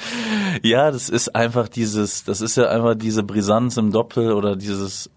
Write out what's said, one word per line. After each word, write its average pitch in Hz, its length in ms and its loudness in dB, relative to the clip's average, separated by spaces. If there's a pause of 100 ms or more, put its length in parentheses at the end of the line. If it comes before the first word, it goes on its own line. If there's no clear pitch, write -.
(640)
Ja, 123 280 4
das 131 180 -6
ist - 260 -2
einfach 117 340 0
dieses, 107 560 -2
das 101 160 -4
ist 110 160 -2
ja 123 120 4
einfach 117 260 2
diese 110 280 -2
Brisanz 104 540 0
im 110 160 2
Doppel 113 400 0
oder 104 240 0
dieses 98 600 -6